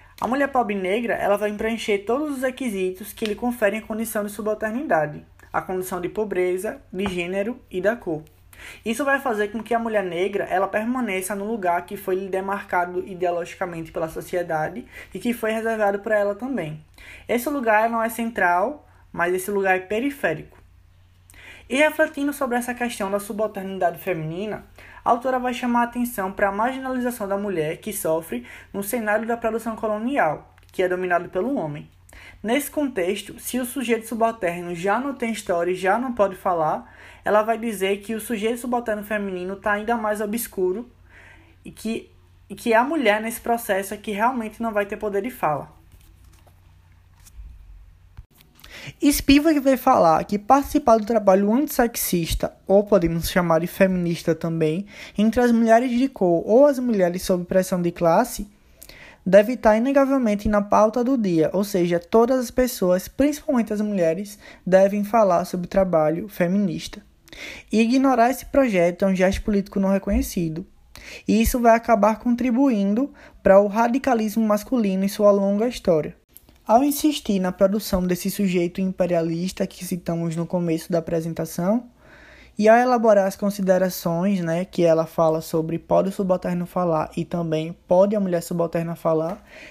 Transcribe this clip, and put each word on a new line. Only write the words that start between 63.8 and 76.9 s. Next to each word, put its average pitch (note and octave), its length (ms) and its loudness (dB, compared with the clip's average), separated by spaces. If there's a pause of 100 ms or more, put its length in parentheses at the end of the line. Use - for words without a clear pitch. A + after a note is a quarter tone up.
mulheres, G3+ 560 -2 (300)
devem G3 380 4
falar G3+ 400 2
sobre F3+ 220 -6
o - 40 -12
trabalho F3 580 2
feminista. F3+ 720 -2 (680)
E G#3 100 4
ignorar B3 500 4
esse C4 160 -6
projeto F#3+ 580 2
é G3 40 4
um F#3+ 60 2
gesto F#3 280 2
político G3+ 360 -2
não G3 120 2
reconhecido. G3 760 -2 (600)
E G#3 140 2
isso A3+ 200 0
vai A#3 160 6
acabar A3 420 2
contribuindo A#3+ 960 2 (300)
para G3 160 8
o G3+ 80 4
radicalismo A3+ 760 0
masculino G#3 600 0
em G3 40 0
sua G3+ 220 4
longa G3+ 380 2
história. E3+ 480 -2 (500)
Ao A#3 180 4
insistir C#4+ 560 0